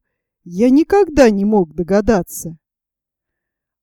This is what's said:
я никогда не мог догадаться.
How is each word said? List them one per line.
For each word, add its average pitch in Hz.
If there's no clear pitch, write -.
я 185
никогда 302
не 196
мог 190
догадаться. 180